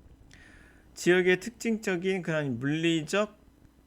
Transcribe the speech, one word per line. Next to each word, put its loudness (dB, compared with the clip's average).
지역의 4
특징적인 -4
그런 -2
물리적, 0